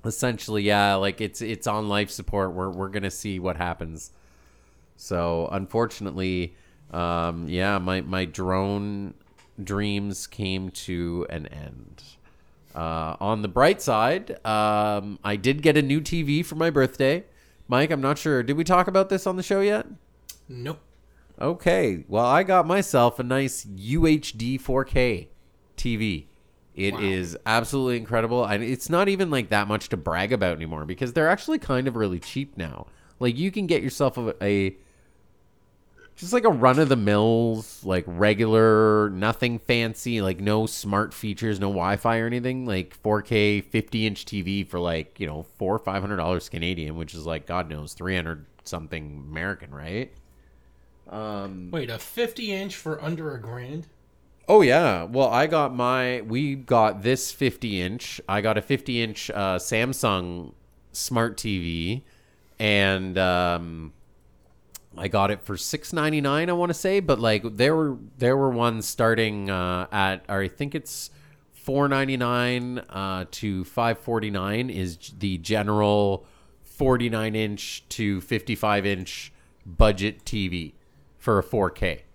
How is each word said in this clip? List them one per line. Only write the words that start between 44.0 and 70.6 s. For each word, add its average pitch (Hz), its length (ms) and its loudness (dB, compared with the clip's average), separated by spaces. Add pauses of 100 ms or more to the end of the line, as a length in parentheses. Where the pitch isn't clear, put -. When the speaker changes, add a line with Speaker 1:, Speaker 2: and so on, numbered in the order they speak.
Speaker 1:
T 104 160 -6
V 98 240 -2
for, 87 160 -6
like, 82 400 -4
you 95 60 -4
know, 78 180 -8 (140)
four, 104 200 -2
five 95 220 -4
hundred 101 160 -4
dollars 87 320 -2
Canadian, 82 480 -4
which 80 180 -10
is, 80 120 -10
like, 80 180 -6
God 87 240 -4
knows, 76 240 -10
three 92 240 -4
hundred 80 300 -6 (180)
something 76 640 -10
American, 78 460 -8
right? 85 360 -8 (1000)
Um, 98 600 -10
Speaker 2:
Wait, 135 200 -6
a 110 80 -8
fifty-inch 214 800 -6
for 156 280 -8
under 156 300 -6
a 120 40 -10
grand? 123 480 -12 (600)
Speaker 1:
Oh, 208 140 10
yeah. 127 400 6
Well, 120 260 2
I 123 180 4
got 147 280 0
my, 123 480 0
we 135 320 -2
got 110 480 4
this 131 280 2
fifty-inch. 104 960 -4
I 101 140 0
got 107 160 2
a 104 60 0
fifty-inch, 120 720 -4
uh, 95 260 0
Samsung 95 960 -2 (380)
Smart - 440 -2
T 101 240 -2
V, 85 440 -4 (540)
and, 95 600 2
um, 87 760 0 (1080)
I 95 100 -6
got 101 220 2
it 107 120 -4
for 98 160 -8
six - 340 -8
ninety-nine, 151 560 0
I 175 60 2
wanna 175 180 0
say, 190 280 0
but, 147 180 2
like, 110 240 2 (160)
there 143 180 4
were, 147 220 0 (180)
there 127 180 4
were 139 140 4
ones 117 400 0
starting, 110 640 2
uh, 90 420 0
at, 95 340 0
or 98 140 0
I 98 80 0
think 143 260 -6